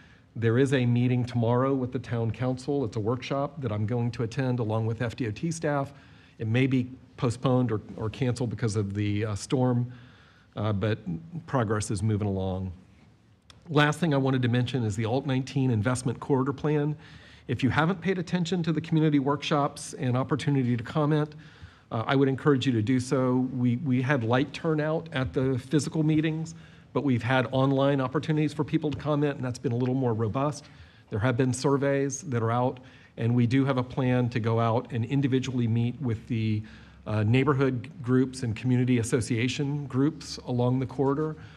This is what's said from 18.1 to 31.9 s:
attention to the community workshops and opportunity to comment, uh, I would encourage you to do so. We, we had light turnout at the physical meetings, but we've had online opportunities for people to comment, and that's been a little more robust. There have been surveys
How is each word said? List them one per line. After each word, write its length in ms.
attention 440
to 80
the 80
community 400
workshops 720
and 220
opportunity 640
to 60
comment, 500
uh, 140
I 100
would 140
encourage 380
you 60
to 100
do 160
so. 520
We, 260
we 260
had 200
light 300
turnout 580
at 220
the 240
physical 460
meetings, 500
but 100
we've 200
had 280
online 500
opportunities 520
for 100
people 280
to 60
comment, 400
and 60
that's 160
been 120
a 40
little 200
more 180
robust. 520
There 100
have 180
been 140
surveys 720